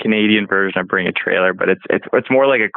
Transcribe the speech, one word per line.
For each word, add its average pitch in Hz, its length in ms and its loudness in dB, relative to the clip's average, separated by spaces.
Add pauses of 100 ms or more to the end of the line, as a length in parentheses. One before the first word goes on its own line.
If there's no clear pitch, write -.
Canadian 107 460 2
version 95 340 0
of 92 80 -6
Bring 92 200 -2
a - 40 -4
Trailer, 92 400 0
but 92 160 -2
it's, 95 120 0 (100)
it's, - 220 0
it's - 180 0
more 135 160 4
like 131 140 2
a 104 160 -2